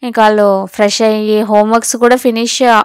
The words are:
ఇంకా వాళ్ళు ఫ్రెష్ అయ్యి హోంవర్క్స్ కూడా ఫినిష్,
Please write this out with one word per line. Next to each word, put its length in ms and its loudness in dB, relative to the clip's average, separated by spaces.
ఇంకా 200 -2
వాళ్ళు 520 2
ఫ్రెష్ 280 -2
అయ్యి 400 0
హోంవర్క్స్ 540 0
కూడా 200 2
ఫినిష్, 460 -4